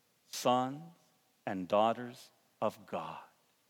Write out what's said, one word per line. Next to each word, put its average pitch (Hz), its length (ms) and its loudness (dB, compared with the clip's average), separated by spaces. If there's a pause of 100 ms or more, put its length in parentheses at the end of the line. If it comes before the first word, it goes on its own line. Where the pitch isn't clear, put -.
(300)
"Sons 131 540 0 (640)
and 92 200 -4
daughters 117 600 2 (320)
of 107 240 0
God," 82 320 -8 (520)